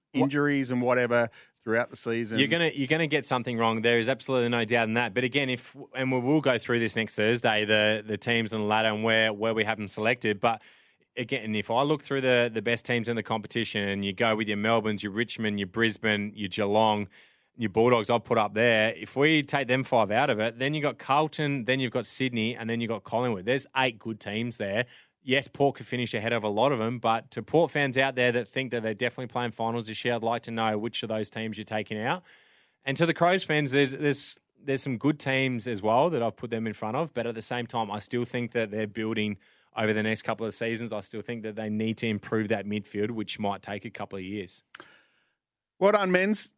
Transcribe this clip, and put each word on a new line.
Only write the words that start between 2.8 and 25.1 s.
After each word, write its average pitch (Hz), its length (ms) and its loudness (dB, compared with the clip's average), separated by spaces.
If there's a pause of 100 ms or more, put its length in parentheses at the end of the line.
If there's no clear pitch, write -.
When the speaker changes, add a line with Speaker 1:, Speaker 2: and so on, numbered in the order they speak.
Speaker 1:
gonna 156 180 2
get 147 180 0
something 123 320 -2
wrong. 113 260 2
There 117 180 4
is 113 80 0
absolutely 127 400 0
no 117 160 0
doubt 113 240 2
in 113 60 -2
that. 117 200 0
But 123 80 2
again, 131 260 0
if, 127 280 -8 (180)
and 131 160 -2
we 127 80 2
will 139 220 4
go 131 180 4
through 117 220 0
this 113 160 0
next 110 180 -2
Thursday, 110 500 2
the, 107 400 4
the 107 140 -4
teams 117 340 0
on 107 100 -2
the 104 40 0
ladder 110 220 4
and 107 160 0
where, 110 280 4
where 107 220 0
we 110 80 2
have 107 160 0
them 104 80 -6
selected. 107 540 0
But 113 200 2 (560)
again, 110 380 -4
if 101 160 -2
I 120 120 2
look 147 200 0
through 139 200 -4
the, 123 300 4
the 110 100 -2
best 117 220 -2
teams 117 240 0
in 117 60 -2
the 113 80 -2
competition, 107 640 -4
and 98 160 -2
you 98 80 -2
go 110 220 2
with 107 140 0
your 104 80 0
Melbournes, 107 480 0
your 101 80 -4
Richmond, 107 480 -4
your 98 80 -4
Brisbane, 104 640 0
your 101 140 -8
Geelong, 104 580 2 (500)
your 113 140 -2
Bulldogs, 113 400 4
I've 117 140 2
put 117 140 2
up 104 160 0
there. 113 420 4
If 98 180 -14
we 147 300 4
take 139 240 -2
them 131 160 2
five 110 260 2
out 131 200 4
of 107 100 0
it, 117 180 -2
then 139 160 -2
you've 151 80 -2
got 131 160 -2
Carlton, 143 680 0
then 127 120 2
you've 123 140 -2
got 120 140 -2
Sydney, 120 500 -2
and 113 120 -8
then 117 120 -2
you've 113 80 -2
got 110 160 -6
Collingwood. 113 400 -2
There's 131 320 0
eight 127 240 0
good 110 180 -8
teams 113 380 -4
there. 107 300 -2 (380)